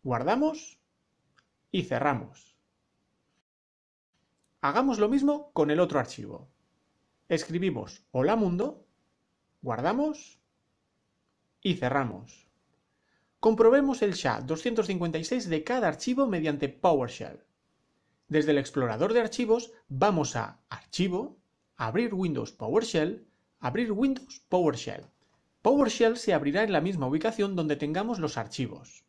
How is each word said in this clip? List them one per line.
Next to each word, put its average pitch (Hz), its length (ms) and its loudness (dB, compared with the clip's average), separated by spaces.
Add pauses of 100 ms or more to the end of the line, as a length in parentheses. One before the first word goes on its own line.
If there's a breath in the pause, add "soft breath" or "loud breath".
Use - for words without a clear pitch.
Guardamos 247 760 -2 (880)
y 190 140 -2
cerramos. 127 720 -4 (2000)
Hagamos 220 380 2
lo 208 100 4
mismo 285 420 2
con 147 180 2
el 156 120 4
otro 151 180 2
archivo. - 500 -8 (800)
Escribimos 160 840 -4
"Hola 156 260 2
mundo", 208 500 -2 (760)
guardamos 196 760 -2 (1200)
y 185 120 0
cerramos. 123 760 -4 (920)
Comprobemos 240 600 4
el 202 120 0
sha 120 260 -2
doscientos 175 480 -2
cincuenta 170 300 -2
y 160 80 -4
seis 240 240 -4
de 156 160 -2
cada 240 240 0
archivo 254 360 0
mediante 156 440 -2
PowerShell. 135 720 -2 (880)
Desde 151 220 2
el 143 80 4
explorador 131 520 0
de 233 80 4
archivos 233 540 0 (160 loud breath)
vamos 156 480 0
a 107 320 -8
Archivo, - 680 -4 (400)
Abrir 196 360 -2
Windows 156 400 -2
PowerShell, 170 720 -2 (320)
Abrir 214 320 -2
Windows 254 560 -2
PowerShell. 147 600 0 (540)
PowerShell 233 540 4
se 214 180 0
abrirá 151 300 2
en 208 80 0
la 165 80 4
misma 165 260 0
ubicación 196 500 -2
donde 156 200 0
tengamos 185 420 -4
los 160 200 -4
archivos. - 720 -8